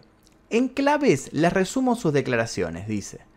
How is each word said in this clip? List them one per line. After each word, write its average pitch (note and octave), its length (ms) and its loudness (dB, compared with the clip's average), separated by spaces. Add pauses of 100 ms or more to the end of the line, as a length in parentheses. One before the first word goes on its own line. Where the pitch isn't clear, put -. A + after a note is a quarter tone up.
(500)
"En B3 200 2
claves, C#4 640 0
les E3+ 180 2
resumo A#3 460 0
sus E3 160 0
declaraciones", A2+ 720 -2
dice. G#2+ 320 -6 (180)